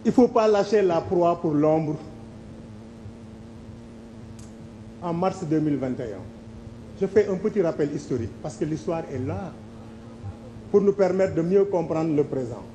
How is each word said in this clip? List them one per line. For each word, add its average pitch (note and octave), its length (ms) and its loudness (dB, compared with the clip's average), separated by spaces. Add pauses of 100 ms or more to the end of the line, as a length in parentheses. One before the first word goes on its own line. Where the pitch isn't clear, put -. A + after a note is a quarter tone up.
Il A3+ 60 6
faut B3 180 8
pas A3+ 200 6
lâcher G3+ 340 6
la F3 180 4
proie E3+ 400 2
pour D#3+ 140 0
l'ombre. D#3 400 4 (3000)
En F3 120 -4
mars F#3 320 0
deux D#3 160 2
mille D3+ 160 2
vingt B2+ 240 -2
et A#2 140 -6
un, F#2 80 -10 (800)
je G3 60 2
fais G3+ 220 6
un G3 80 0
petit G3+ 240 0
rappel D#3 340 2
historique C3+ 360 -2 (100)
parce D3+ 160 -8
que - 80 -2
l'histoire D#3+ 380 -4 (100)
est C3+ 60 -4
là D#3 320 -4 (1200)
pour G#3 100 8
nous G3+ 120 4
permettre F#3+ 420 4
de E3 80 2
mieux F#3+ 220 6
comprendre D#3+ 500 0
le D3 80 4
présent. B2 400 -4 (120)